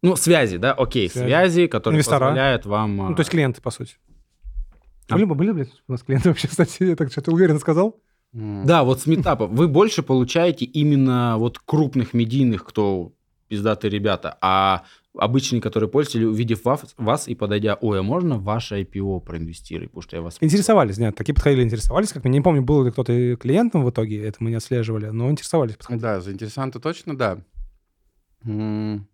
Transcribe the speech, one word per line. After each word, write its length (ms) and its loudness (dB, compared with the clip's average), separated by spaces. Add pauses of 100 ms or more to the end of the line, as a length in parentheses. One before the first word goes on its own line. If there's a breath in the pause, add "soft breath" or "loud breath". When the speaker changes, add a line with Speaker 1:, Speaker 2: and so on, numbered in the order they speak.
Speaker 1:
Ну, 140 4
связи, 400 2
да? 160 0
Окей, 380 0
Speaker 2:
Связи. 160 -4
Speaker 1:
связи, 400 4
которые 300 0
Speaker 2:
Инвестора. 240 2
Speaker 1:
позволяют 460 0
вам, 300 -2
Speaker 2:
Ну, 180 -2
то 60 0
есть 100 0
Speaker 1:
а, 20 -6
Speaker 2:
клиенты, 280 0
по 100 -6
сути. 260 -14 (1120)
Speaker 1:
А. 60 -2
Speaker 2:
Были 100 4
бы, 100 0
были, 180 0
блядь, 200 -6 (160)
у 40 -4
нас 100 -6
клиенты 280 2
вообще, 180 -2
кстати, 340 0
я 140 2
так 160 -2
что-то 200 -4
уверенно 260 4
сказал? 420 0 (340)
Speaker 3:
М. 320 -6
Speaker 1:
Да, 180 6
вот 180 2
с 40 -4
митапов. 440 2
Вы 180 2
больше 340 4
получаете 600 2
именно 760 2
вот 200 -2
крупных 560 0
медийных, 500 0
кто 480 -2 (360)
пиздатые 420 0
ребята, 500 -2
а 440 2 (320 soft breath)
обычные, 440 0
которые 280 -2
пользователи, 360 0
увидев 400 -2
вас, 320 -2
вас 320 -2
и 80 -6
подойдя: 440 0
«Ой, 200 0
а 20 -2
можно 360 -2
в 40 -6
ваше 340 -4
I 80 -4
P 160 -10
O 200 -4
проинвестировать, 720 -12
потому 120 -16
что 140 -14
я 60 -6
вас» 180 -12
Speaker 2:
Интересовались, 580 2
нет, 160 0
такие 200 -4
подходили, 280 2
интересовались, 500 0
как 120 -12
бы, 60 2
не 100 4
помню, 220 2
был 220 2
ли 60 2
кто-то 460 0
клиентом 480 2
в 60 2
итоге, 360 -4
это 140 -8
мы 100 -2
не 60 -2
отслеживали, 540 -4
но 200 -2
интересовались, 460 -2
подходили. 260 -8
Speaker 3:
Да, 180 -2
за 120 -10
интересанта 480 -8
точно, 360 -8
да. 220 -2 (1040)
М. 680 -6